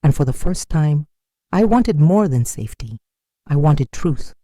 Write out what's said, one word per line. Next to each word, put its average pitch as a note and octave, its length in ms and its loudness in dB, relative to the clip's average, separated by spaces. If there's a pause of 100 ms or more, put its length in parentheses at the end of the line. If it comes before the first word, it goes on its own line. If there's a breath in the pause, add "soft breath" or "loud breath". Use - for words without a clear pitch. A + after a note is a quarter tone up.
And C#3 120 2
for D3 100 0
the C3 80 -2
first - 360 -4
time, D3+ 380 -2 (460)
I G#3+ 120 2
wanted A3+ 360 2
more F3 280 4
than B2+ 160 0
safety. A2 540 -10 (480)
I D3 100 -2
wanted C#3+ 360 2
truth. - 520 -4